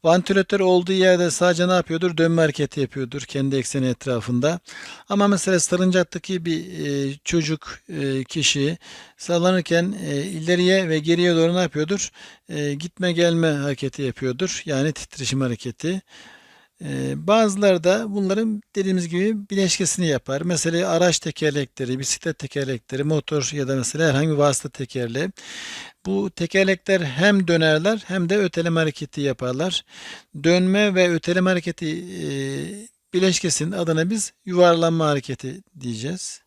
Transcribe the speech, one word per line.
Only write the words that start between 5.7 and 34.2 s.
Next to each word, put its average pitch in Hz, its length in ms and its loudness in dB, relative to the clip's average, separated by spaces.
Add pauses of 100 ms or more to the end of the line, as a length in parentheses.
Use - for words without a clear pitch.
bir, 165 400 -4
e, 139 380 -4
çocuk, 160 560 -2 (100)
e, 139 340 -4
kişi 147 540 -2 (400)
sallanırken, 175 760 2 (100)
e, 143 180 -2
ileriye 180 680 2
ve 160 100 2
geriye 170 360 2
doğru 165 200 4
ne 185 60 2
yapıyordur? 165 480 -2 (400)
E, 147 240 -4
gitme 175 380 -4
gelme 165 360 2
hareketi 143 540 -2
yapıyordur. 131 640 -4
Yani 147 280 -2
titreşim 135 480 -6
hareketi. 131 600 -4 (800)
Ee, 139 440 -6
bazıları 202 560 4
da 202 300 2
bunların 208 480 -2 (140)
dediğimiz 190 340 0
gibi 202 400 -2
bileşkesini 190 580 0
yapar. 139 340 -2
Mesela 170 480 0
araç 170 300 4
tekerlekleri, 139 800 -4
bisiklet - 400 -6
tekerlekleri, 135 640 -6
motor 151 500 -2
ya 143 140 -4
da 135 80 0
mesela 151 340 0
herhangi 143 200 2
bir 151 40 0
vasıta 143 360 2
tekerleği. 127 600 -6 (760)
Bu 196 240 -2
tekerlekler 190 720 0
hem 170 460 2
dönerler 165 600 2
hem 180 220 -2
de 202 80 2
öteleme 170 420 0
hareketi 151 420 -4
yaparlar. 135 640 -4 (580)
Dönme 185 520 4
ve 180 140 4
öteleme 180 400 0
hareketi, 170 380 -2
e, 175 400 -8 (840)
bileşkesinin 180 580 0
adına 165 380 0
biz 214 240 -4 (120)